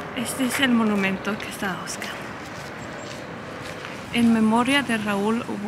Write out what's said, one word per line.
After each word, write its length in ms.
Este 300
es 160
el 100
monumento 680
que 120
estaba 320
buscando. 340
En 200
memoria 480
de 160
Raúl 460